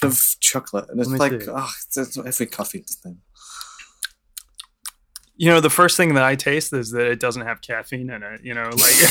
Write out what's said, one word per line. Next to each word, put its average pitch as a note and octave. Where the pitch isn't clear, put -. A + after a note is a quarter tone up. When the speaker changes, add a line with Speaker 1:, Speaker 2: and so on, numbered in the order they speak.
Speaker 1:
of C3+
chocolate," -
and A#2+
it's A#2+
Speaker 2:
Let C3
me B2
Speaker 1:
like, G#2+
Speaker 2:
see. G#2
Speaker 1:
oh, C3+
that's C3+
every B2+
coffee -
thing. F2+
Speaker 2:
You E3+
know, E3
the D#3
first E3+
thing E3
that C3
I C3+
taste D3
is A#2
that A#2+
it A#2+
doesn't A#2+
have A2+
caffeine B2+
in G#2+
it. A2
You B2
know, A#2
like. B2
<laughs> -